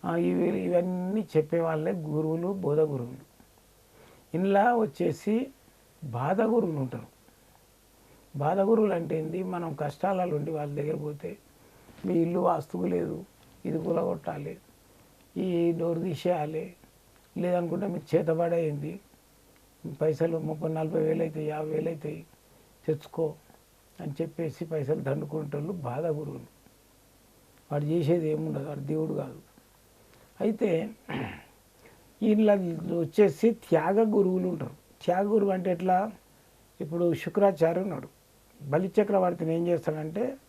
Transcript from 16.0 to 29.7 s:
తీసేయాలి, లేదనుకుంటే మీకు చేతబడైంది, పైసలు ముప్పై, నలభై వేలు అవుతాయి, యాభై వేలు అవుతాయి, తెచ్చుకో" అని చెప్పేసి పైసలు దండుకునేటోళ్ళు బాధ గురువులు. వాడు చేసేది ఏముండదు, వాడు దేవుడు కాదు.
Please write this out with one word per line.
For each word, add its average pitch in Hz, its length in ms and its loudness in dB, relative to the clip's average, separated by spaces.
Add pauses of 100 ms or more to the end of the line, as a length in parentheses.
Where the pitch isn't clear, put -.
తీసేయాలి, 160 680 -2 (640)
లేదనుకుంటే 180 500 0
మీకు 175 280 -4
చేతబడైంది, 165 840 0 (1000)
పైసలు 160 360 2
ముప్పై, 156 360 -4
నలభై 160 300 0
వేలు 160 200 2
అవుతాయి, 156 240 -4
యాభై 151 220 -4
వేలు 160 200 -2
అవుతాయి, 160 360 -8 (600)
తెచ్చుకో" 156 460 -2 (680)
అని 156 100 -8 (100)
చెప్పేసి 165 440 -4
పైసలు 151 360 -2
దండుకునేటోళ్ళు 147 720 -4
బాధ 143 320 -6
గురువులు. 143 420 -4 (1200)
వాడు 147 140 -2
చేసేది 160 440 2
ఏముండదు, 151 380 -4
వాడు 147 120 -8
దేవుడు 151 340 -4
కాదు. 135 280 -6 (1000)